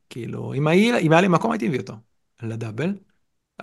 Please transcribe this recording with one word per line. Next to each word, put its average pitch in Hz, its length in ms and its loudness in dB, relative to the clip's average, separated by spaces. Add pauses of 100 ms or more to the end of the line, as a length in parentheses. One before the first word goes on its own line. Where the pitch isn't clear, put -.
כאילו, 120 440 -10
אם 143 140 -2
היה, 208 300 4
אם 160 140 2
היה 165 100 8
לי 196 60 4
מקום, 185 240 2
הייתי 220 160 -4
מביא 131 120 -2
אותו 120 140 -12 (500)
לדאבל. 113 500 -6 (680)